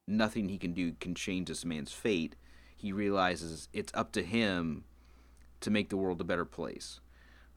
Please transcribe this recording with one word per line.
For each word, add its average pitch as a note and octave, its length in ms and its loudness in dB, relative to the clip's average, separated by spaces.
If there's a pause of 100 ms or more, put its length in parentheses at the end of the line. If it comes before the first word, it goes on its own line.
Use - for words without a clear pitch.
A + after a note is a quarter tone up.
nothing G#2+ 420 2
he F#2+ 100 -4
can F2 140 -2
do E2+ 200 0
can F2 220 -4
change F#2 340 -2
this D#2+ 160 -6
man's D#2 280 -4
fate, F2 440 0 (400)
he G2+ 160 -6
realizes F2+ 800 2
it's - 220 -4
up A2 180 0
to G2+ 100 2
him F2+ 640 2 (760)
to - 100 0
make G#2 200 4
the G2+ 60 0
world F#2 240 2
a F2+ 40 -2
better F2 220 2
place, - 540 -8 (560)